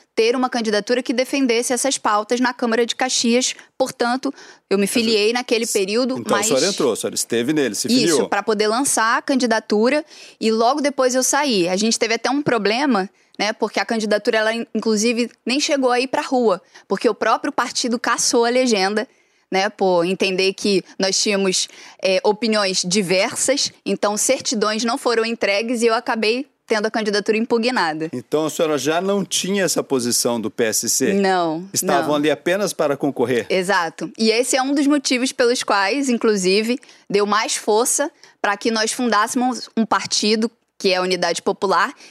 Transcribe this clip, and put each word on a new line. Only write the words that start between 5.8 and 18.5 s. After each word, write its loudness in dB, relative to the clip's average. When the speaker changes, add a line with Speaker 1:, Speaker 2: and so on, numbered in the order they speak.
Speaker 2:
então -2
Speaker 1:
mas 0
Speaker 2:
a -2
senhora 2
entrou, 0
a -2
senhora -6
esteve -2
nele, 0
se -4
filiou. 2
Speaker 1:
Isso, -2
pra 0
poder 0
lançar 0
a -2
candidatura, 0
e 0
logo 2
depois 0
eu 2
saí. 0
A -2
gente 0
teve 0
até -2
um 0
problema, 0
né, -2
porque -2
a -4
candidatura, 0
ela, 0
in-, -6
inclusive, 0
nem -2
chegou 0
aí 0
pra -2
rua, 0
porque 0
o 2
próprio 0
partido -4
cassou 0
a 2
legenda, 0